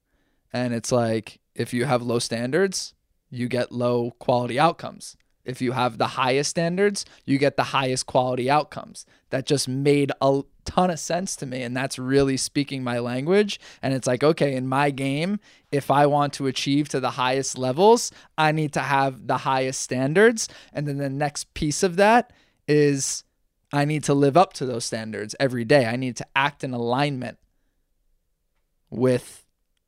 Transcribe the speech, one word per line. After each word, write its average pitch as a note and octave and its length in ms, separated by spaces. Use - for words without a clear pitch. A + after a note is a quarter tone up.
And B2 200
it's A2+ 180
like, A2+ 480
if - 200
you B2 120
have B2+ 160
low A#2+ 180
standards, C3 760
you B2 180
get A#2+ 240
low A#2+ 460
quality B2 420
outcomes. C#3+ 580
If B2+ 160
you B2+ 120
have B2 240
the A#2+ 100
highest C3 420
standards, F#3 560
you C3+ 120
get C3+ 180
the C3 80
highest C3 420
quality B2+ 440
outcomes. - 560
That C3 160
just C#3+ 240
made C#3 420
a C#3 200
ton F#3 240
of D#3+ 100
sense F3+ 380
to - 80
me, C3 180
and B2 120
that's C3 220
really C3+ 380
speaking C#3 480
my A#2+ 160
language. D3 580
And C3 120
it's C3 140
like, B2+ 180
okay, D3 300
in B2+ 120
my C#3 240
game, C#3+ 480
if C#3+ 180
I D3 160
want C#3+ 280
to C#3 140
achieve C#3+ 420
to C#3+ 100
the B2+ 120
highest C3 460
levels, D#3+ 540
I D#3 140
need D3+ 220
to D3+ 80
have C3+ 460
the C3 100
highest C3 440
standards. E3 680
And D3 120
then C#3+ 120
the C#3 120
next C#3+ 440
piece D3+ 280
of F3+ 140
that G#3+ 380
is C#3+ 560
I C#3+ 140
need D3+ 200
to D3 80
live C#3+ 220
up F#3 180
to - 120
those A#2+ 180
standards A2 560
every B2 240
day. C3 220
I A2+ 100
need B2+ 220
to - 180
act C#3+ 300
in C3 80
alignment B2 640
with - 560